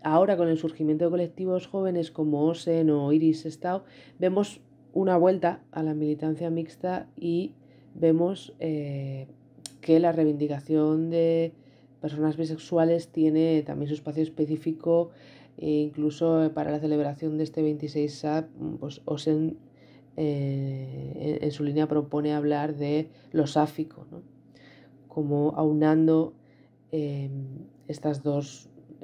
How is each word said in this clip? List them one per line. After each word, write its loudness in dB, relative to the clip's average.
ahora 4
con 2
el 2
surgimiento 0
de 2
colectivos -2
jóvenes -4
como 0
Osen 2
o 2
Iris 2
Estao, -6
vemos 0
una 2
vuelta 2
a -6
la -2
militancia -2
mixta -6
y -4
vemos, 2
eh, -6
que 6
la 4
reivindicación 2
de 2
personas -2
bisexuales 0
tiene 4
también -6
su -2
espacio -4
específico 0
E -4
incluso, 0
eh, 2
para -4
la -2
celebración -2
de 0
este -4
veintiséis -2
sap, -2
mm, -8
pues, -12
Osen, -2
eh, -4
en, -4
en 0
su -6
línea 0
propone 0
hablar 0
de -2
lo 2
sáfico, -2
¿no? -18
Como 0
aunando, 4
em, -6
estas -4
dos, -4